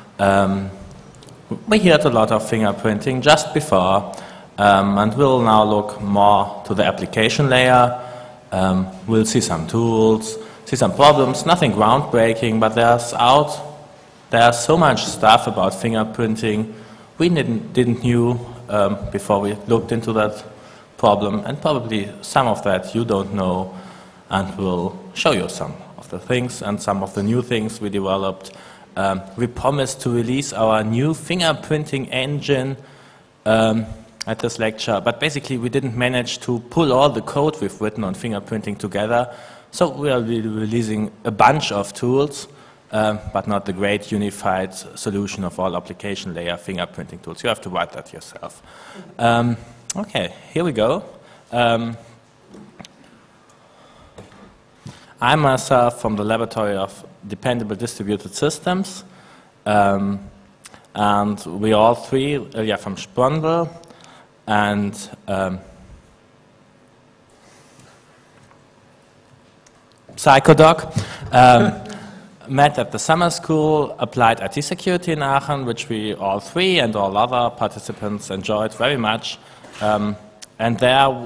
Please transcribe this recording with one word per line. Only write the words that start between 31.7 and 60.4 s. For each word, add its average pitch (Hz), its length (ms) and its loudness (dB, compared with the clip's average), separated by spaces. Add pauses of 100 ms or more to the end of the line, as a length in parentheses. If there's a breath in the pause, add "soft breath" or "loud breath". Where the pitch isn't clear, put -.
engine, 135 640 -2 (680 soft breath)
um, 110 420 2 (400)
at 110 120 -4
this - 200 -6
lecture, 110 460 -2
but 120 160 -2
basically 139 380 -4
we 120 100 -4
didn't 135 260 -4
manage 123 440 -2
to 120 200 -4 (120)
pull 151 240 2
all 143 160 6
the 110 100 -4
code 151 400 -2
we've 101 180 -6
written 107 240 -4
on 95 120 -4
fingerprinting 104 640 -8
together, 107 520 -2 (400 soft breath)
so - 160 0
we'll 139 360 -2
be 113 180 -2
releasing 107 720 -2 (140)
a 117 60 -4
bunch 120 400 2
of 101 220 -4
tools, 135 560 -2 (420 soft breath)
um, 107 280 0 (160)
but 98 120 -4
not 101 200 -2
the 98 80 -4
great 101 360 -2
unified 95 600 -2 (260)
solution 101 460 -6
of 87 160 -8
all 92 160 -2
application 95 560 -10
layer 85 240 -8
fingerprinting 87 640 -10
tools. - 220 -16
You 120 80 -2
have 110 100 -4
to - 80 -12
write 87 240 -6
that - 220 -16
yourself. - 480 -18 (560 soft breath)
Um, 117 400 2 (360 soft breath)
okay, 143 380 -6 (220)
here 165 100 0
we 160 80 -2
go. 120 320 0 (480 soft breath)
Um, 117 420 0 (3250 soft breath)
I'm 139 200 4
myself 127 600 2
from 110 160 -2
the 104 80 -2
Laboratory 110 520 -2
of - 280 -8 (240)
Dependable 107 480 -4
Distributed 104 580 -6
Systems, 180 720 -4 (600 soft breath)
um, 101 520 2 (760 soft breath)